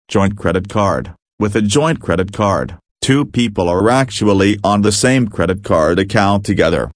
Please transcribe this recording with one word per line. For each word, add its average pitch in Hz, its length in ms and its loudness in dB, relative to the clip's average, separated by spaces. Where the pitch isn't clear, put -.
Joint 98 300 0
credit 92 320 -2
card. 95 460 -2
With 104 180 0
a 110 60 2
joint 143 360 0
credit 90 360 -2
card, 95 420 -2
two 135 240 0
people 104 440 -2
are 92 200 2
actually 104 720 2
on 101 200 2
the 101 100 2
same 127 340 2
credit 95 380 -4
card 85 340 2
account 101 460 0
together. 82 520 0